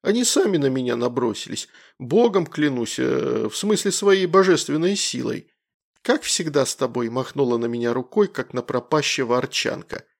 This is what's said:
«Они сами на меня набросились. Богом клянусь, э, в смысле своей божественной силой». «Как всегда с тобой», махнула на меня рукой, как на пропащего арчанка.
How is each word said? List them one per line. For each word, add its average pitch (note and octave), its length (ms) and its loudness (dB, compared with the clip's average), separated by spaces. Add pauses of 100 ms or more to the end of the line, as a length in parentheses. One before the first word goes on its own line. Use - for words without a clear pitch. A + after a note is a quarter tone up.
«Они A3+ 220 0
сами A#3 340 2
на C#3 120 2
меня B2+ 260 -2
набросились. A#2+ 720 -4 (320)
Богом F#3 480 2
клянусь, C3+ 500 -2
э, B2 500 0
в - 80 -8
смысле G3+ 360 0
своей F#3+ 340 4
божественной F3 720 2
силой». B2 560 -6 (500)
«Как D4+ 220 0
всегда D3 420 0
с - 100 -6
тобой», A#2+ 340 -2
махнула B2 480 -2
на A#2 100 -2
меня A#2+ 260 -2
рукой, F#3 340 0
как - 260 -8
на B2 100 -4
пропащего B2+ 720 0
арчанка. - 680 -6 (140)